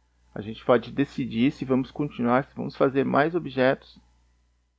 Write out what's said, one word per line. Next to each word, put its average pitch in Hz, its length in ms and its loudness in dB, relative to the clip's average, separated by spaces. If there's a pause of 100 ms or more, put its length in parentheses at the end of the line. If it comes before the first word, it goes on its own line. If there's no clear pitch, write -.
(340)
a - 60 -8
gente 110 240 -12
pode 120 260 2
decidir 123 640 0
se - 120 -10
vamos 131 240 0
continuar, 123 540 0
se - 140 -14
vamos 123 180 -8
fazer 135 300 2
mais 139 320 0
objetos 131 600 0 (840)